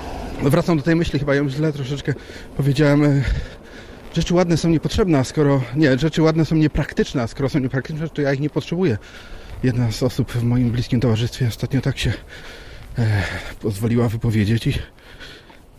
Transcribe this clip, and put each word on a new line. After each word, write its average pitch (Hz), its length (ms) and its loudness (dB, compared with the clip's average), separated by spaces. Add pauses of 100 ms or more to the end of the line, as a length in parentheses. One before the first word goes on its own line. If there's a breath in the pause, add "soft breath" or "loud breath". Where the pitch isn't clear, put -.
(420)
wracam 160 360 4
do 135 60 -2
tej 165 120 4
myśli, 160 240 0
chyba 139 160 0
ją 143 140 0
źle 151 240 -2
troszeczkę 139 400 -4 (440 loud breath)
powiedziałem. 143 460 4
E, 143 200 4 (920 loud breath)
rzeczy 165 200 0
ładne 170 240 4
są 165 120 2
niepotrzebne, 165 500 2
a 131 40 4
skoro... 139 380 2 (140)
Nie, 139 220 4
rzeczy 156 240 0
ładne 156 240 4
są 165 100 0
niepraktyczne, 151 680 0
a 113 40 -2
skoro 139 220 -2
są 156 100 0
niepraktyczne, 147 500 -4
to - 120 -4
ja 139 120 2
ich 135 60 -2
nie 147 100 -2
potrzebuję. 165 480 0 (680 loud breath)
Jedna 120 280 2
z 107 120 -4
osób 123 280 0
w 117 120 -2
moim 120 280 2
bliskim 117 280 0
towarzystwie 117 480 0
ostatnio 123 340 -2
tak 135 160 -2
się, 120 160 0 (840 loud breath)
e, 104 260 2 (360 loud breath)
pozwoliła 113 500 0
wypowiedzieć 110 580 2
i, 135 60 0 (1040 loud breath)